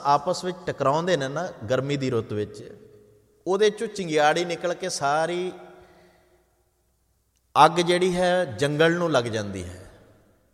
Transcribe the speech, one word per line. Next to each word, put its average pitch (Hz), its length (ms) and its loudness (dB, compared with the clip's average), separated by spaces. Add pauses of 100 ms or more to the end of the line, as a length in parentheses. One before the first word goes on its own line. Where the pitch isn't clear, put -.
ਆਪਸ 147 400 2
ਵਿੱਚ 180 220 -6
ਟਕਰਾਉਂਦੇ 156 520 0
ਨੇ 135 100 -2
ਨਾ 156 200 -6 (220)
ਗਰਮੀ 135 280 0
ਦੀ 135 120 -2
ਰੁੱਤ 117 240 -2
ਵਿੱਚ, - 500 -8 (640)
ਉਹਦੇ 196 220 4
'ਚੋਂ 214 180 -6
ਚਿੰਗਿਆੜੀ 156 580 2
ਨਿਕਲ 175 280 -4
ਕੇ 180 160 -6
ਸਾਰੀ 165 640 -2 (2000)
ਅੱਗ 160 60 8
ਜਿਹੜੀ 175 440 2
ਹੈ 180 300 2
ਜੰਗਲ 147 480 2
ਨੂੰ 175 180 -2
ਲੱਗ 123 140 2
ਜਾਂਦੀ 101 380 -6
ਹੈ, - 280 -18 (640)